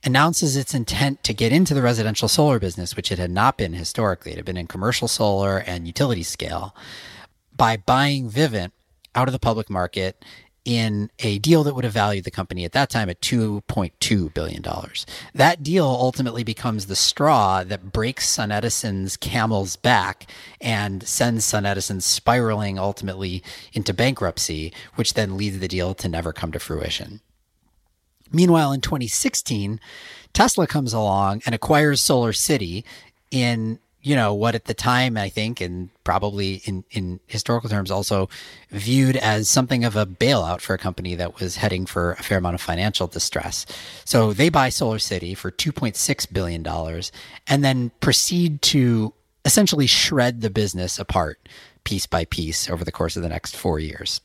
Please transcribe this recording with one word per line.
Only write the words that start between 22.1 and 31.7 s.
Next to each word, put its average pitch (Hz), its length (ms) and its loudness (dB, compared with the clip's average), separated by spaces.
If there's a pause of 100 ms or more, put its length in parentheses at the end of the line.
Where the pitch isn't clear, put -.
ultimately 95 680 -4 (280)
into 107 220 -2
bankruptcy, 90 800 -2 (220)
which - 180 0
then 101 240 -2
leads 98 220 -4
the 90 100 -4
deal 90 260 -2
to - 140 -4
never 82 240 -4
come 82 180 -6
to 82 80 -6
fruition. - 600 -8 (1080)
Meanwhile, 160 440 6
in 135 80 -2
twenty 127 260 -2
sixteen, 107 720 -2 (540)
Tesla - 340 4
comes 131 240 -2
along 101 540 0
and 117 100 -2
acquires 147 460 4